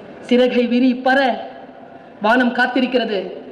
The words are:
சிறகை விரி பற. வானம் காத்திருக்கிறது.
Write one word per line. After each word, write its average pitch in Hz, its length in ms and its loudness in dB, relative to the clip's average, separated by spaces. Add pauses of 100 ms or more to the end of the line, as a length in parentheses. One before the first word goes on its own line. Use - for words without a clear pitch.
(200)
சிறகை 247 480 2
விரி 247 280 2
பற. 262 520 0 (760)
வானம் 233 340 2
காத்திருக்கிறது. 226 960 -2